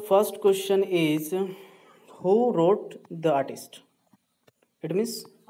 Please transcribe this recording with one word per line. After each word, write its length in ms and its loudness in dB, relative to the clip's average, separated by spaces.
first 340 2
question 380 2
is, 640 0
who 280 2
wrote 420 2
the 180 -2
artist? 500 -4
It 60 -6
means 200 -2